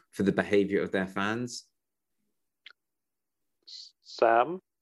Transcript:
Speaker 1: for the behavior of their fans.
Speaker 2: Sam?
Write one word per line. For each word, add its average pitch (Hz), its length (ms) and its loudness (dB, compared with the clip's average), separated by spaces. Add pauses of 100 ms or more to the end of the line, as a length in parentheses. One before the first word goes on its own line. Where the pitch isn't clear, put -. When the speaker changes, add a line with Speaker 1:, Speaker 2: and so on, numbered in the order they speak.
(120)
Speaker 1:
for - 120 -2
the 95 80 4
behavior 95 520 2
of 92 80 -8
their 95 160 -2
fans. 110 580 -6 (2500)
Speaker 2:
Sam? 123 560 2 (220)